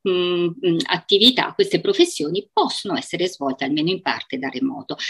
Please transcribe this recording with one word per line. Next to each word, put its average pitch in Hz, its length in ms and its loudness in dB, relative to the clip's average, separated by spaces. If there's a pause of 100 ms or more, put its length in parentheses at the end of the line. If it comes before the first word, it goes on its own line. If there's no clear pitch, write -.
mm, 180 380 2
mm, 170 320 0 (100)
attività, 202 680 2
queste 190 260 2
professioni 196 720 0
possono - 460 0
essere 170 300 -2
svolte 139 360 -4
almeno 151 260 0
in 185 120 -2
parte 127 360 -4
da 131 120 -4
remoto. 131 480 -6 (120)